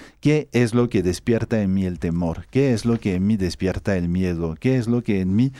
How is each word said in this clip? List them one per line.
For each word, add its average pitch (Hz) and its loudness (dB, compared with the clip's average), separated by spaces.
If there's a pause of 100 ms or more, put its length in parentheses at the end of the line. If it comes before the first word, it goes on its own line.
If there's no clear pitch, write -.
(200)
qué 147 2
es 117 2
lo 120 2
que 98 0
despierta 110 0
en 95 0
mí 98 0
el 90 -4
temor, 85 -4
qué 135 2
es 113 -2
lo 117 0
que 101 -2
en 92 0
mí 110 2
despierta 95 -2
el 87 -2
miedo, 85 -2
qué 131 0
es 117 -2
lo 120 0
que 101 0
en 95 0
mí 131 2